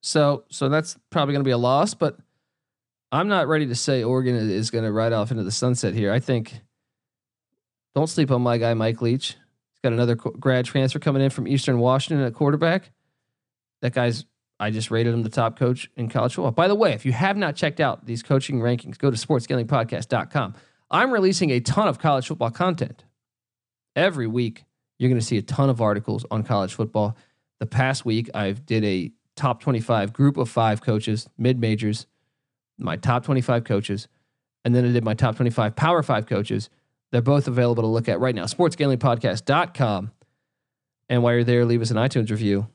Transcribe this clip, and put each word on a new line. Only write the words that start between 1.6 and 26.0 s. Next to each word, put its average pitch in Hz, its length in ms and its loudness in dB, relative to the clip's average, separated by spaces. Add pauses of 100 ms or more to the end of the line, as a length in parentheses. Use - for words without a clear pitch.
but 151 240 -2 (920)
I'm 165 160 0
not 180 200 2
ready 156 200 2
to 120 80 -2
say 131 280 0
Oregon 127 320 0
is 110 360 -2
gonna 113 200 -2
ride 113 220 0
off 110 180 0
into 113 120 -2
the 92 80 -4
sunset 123 420 0
here. 101 180 0
I 117 80 2
think, 117 400 -4 (1400)
don't 147 120 2
sleep 151 240 0
on 123 100 2
my 120 160 2
guy, 117 160 2
Mike 113 280 0
Leach. 120 280 0
He's - 540 -20
got 120 100 2
another 120 220 2
qu-, - 240 -8
grad 127 260 2
transfer 135 320 0
coming 139 240 0
in 135 80 4
from 117 180 -6
Eastern 131 320 2
Washington 135 460 2
at 113 80 -4
quarterback. 151 580 0 (920)
That 123 100 -2
guy's, 120 320 0 (340)
I 107 120 -2
just 110 180 -4
rated 117 240 2
him 117 80 0
the 110 80 -4
top 113 300 -2
coach 127 360 0
in 117 140 -4
college 123 240 0
football. 156 180 -2
By 165 160 2
the 202 60 4
way, 208 200 2
if 107 120 -6
you 131 60 0
have 190 260 0
not 170 180 -2
checked 151 240 -2
out 139 280 -2
these 117 160 -8
coaching 135 360 0
rankings, 120 380 -2
go 139 140 2
to 117 60 -2
sports 123 280 -2
gambling 120 220 -2
podcast 117 400 -2
dot - 240 -2
com. 110 240 -4 (340)
I'm 247 220 2
releasing 190 400 2
a 123 80 2
ton 196 280 0
of 139 120 -2
college 139 280 2
football 117 220 -2
content. 127 540 -4 (920)
Every 156 300 0
week, 117 380 -4 (340)
you're 127 120 2
gonna 123 120 2
see 110 160 -2
a 98 60 -2
ton 139 260 0
of 117 100 0
articles 107 520 -2